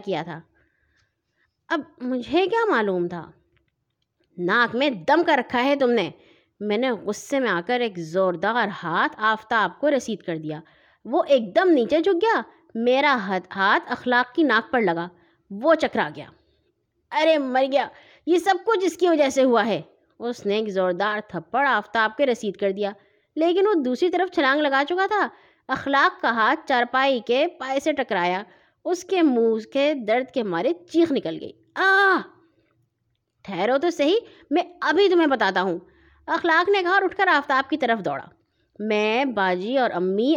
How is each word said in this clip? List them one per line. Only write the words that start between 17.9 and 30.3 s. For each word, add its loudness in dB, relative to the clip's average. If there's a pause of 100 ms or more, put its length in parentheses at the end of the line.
یہ 4
سب 2 (100)
کچھ 0
اس -2
کی 2
وجہ 4
سے 2
ہوا 4
ہے۔" -2 (360)
اس -8
نے 0
ایک -4
زوردار -2
تھپڑ -4
آفتاب 0
کے 2
رسید -2
کر 0
دیا، -4 (440)
لیکن 2
وہ 2
دوسری 0
طرف -2
چھلانگ 2
لگا 2
چکا 0
تھا۔ 0 (400)
اخلاق 0
کا 0
ہاتھ 0
چارپائی 0
کے 2
پائے -6
سے 0
ٹکرایا، -2 (420)
اس -4
کے 0
منہ 2
کے 2
درد -2